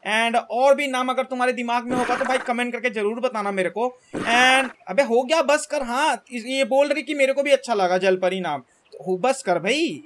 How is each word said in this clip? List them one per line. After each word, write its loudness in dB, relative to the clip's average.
and 0
और 4
भी -4
नाम -4
अगर -2
तुम्हारे -2
दिमाग -2
में -4
होगा 0
तो -2
भाई 0
comment -2
करके -4
जरूर -2
बताना -2
मेरे 0
को। -4
And 4
अबे 2
हो 2
गया, 2
बस 2
कर। -4
हाँ, 0
इस-, -8
ये 0
बोल 2
रही -2
कि -6
मेरे 2
को 0
भी 4
अच्छा 2
लगा 2
जलपरी 2
नाम, -4
तो -20
हो, -2
बस 0
कर 0
भाई, -2